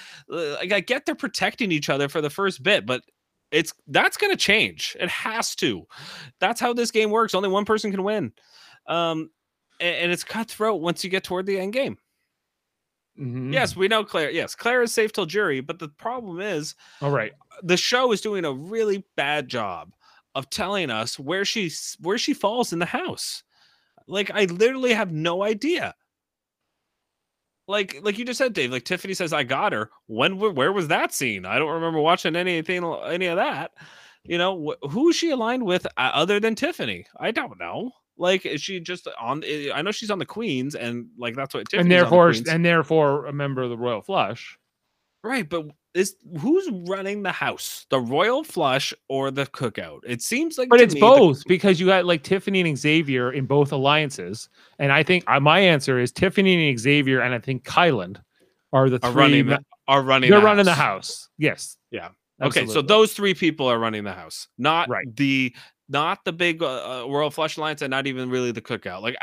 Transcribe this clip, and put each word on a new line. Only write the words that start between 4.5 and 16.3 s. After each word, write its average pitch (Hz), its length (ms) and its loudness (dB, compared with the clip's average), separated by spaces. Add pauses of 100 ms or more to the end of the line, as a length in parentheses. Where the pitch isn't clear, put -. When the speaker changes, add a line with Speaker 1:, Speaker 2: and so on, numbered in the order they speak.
Speaker 1:
It 180 100 -4
has - 460 -6
to. 101 320 -4 (520)
That's 208 200 0
how 247 140 0
this 240 180 -2
game 214 200 2
works. 220 220 2
Only 196 160 0
one 196 160 0
person 214 260 -2
can 190 120 -4
win. 196 280 -2 (560)
Um, 165 420 -4 (500)
a-, 170 240 -2
and 175 80 0
it's 175 120 -4
cutthroat 214 580 -4
once 170 220 -2
you 190 60 -6
get 185 140 -2
toward 185 220 -6
the 196 140 -2
end 196 140 -4
game. 254 240 -2 (1200)
Speaker 2:
Mm-hmm. 127 320 -8
Speaker 1:
Yes, 262 240 0
we 190 120 2
know 220 160 2
Claire. 160 260 -2
Yes, 143 240 -4
Claire 247 300 0
is 233 100 0
safe 214 180 0
till - 140 -2
jury, 160 340 -2
but 170 200 -10
the 160 80 -10
problem 214 520 -10